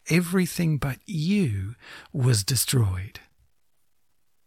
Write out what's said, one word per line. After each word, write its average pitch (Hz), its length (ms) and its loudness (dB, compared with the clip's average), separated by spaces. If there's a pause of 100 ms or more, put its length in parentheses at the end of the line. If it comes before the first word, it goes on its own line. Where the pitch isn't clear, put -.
(100)
everything 170 680 2
but 131 300 -4
you 151 680 0 (380)
was 123 320 2
destroyed. 101 760 0 (1300)